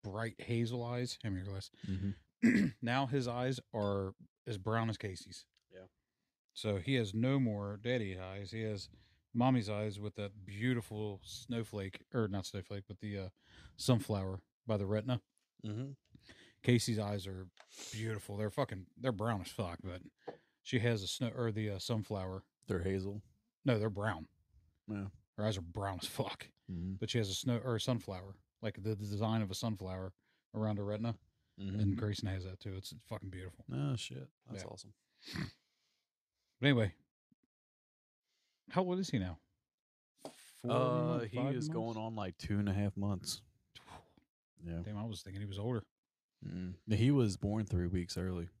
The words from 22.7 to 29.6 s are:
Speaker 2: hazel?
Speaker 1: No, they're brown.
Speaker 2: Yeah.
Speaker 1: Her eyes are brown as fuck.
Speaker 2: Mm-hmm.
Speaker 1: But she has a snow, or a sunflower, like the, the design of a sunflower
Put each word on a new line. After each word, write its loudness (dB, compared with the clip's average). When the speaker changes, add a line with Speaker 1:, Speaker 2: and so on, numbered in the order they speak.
Speaker 2:
hazel? 0
Speaker 1:
No, 6
they're 2
brown. -2
Speaker 2:
Yeah. -4
Speaker 1:
Her -2
eyes 2
are -6
brown -4
as -6
fuck. -4
Speaker 2:
Mm-hmm. -2
Speaker 1:
But -4
she 2
has 2
a -2
snow, 2
or 2
a 0
sunflower, -2
like -2
the, -2
the -2
design 2
of -2
a -6
sunflower -4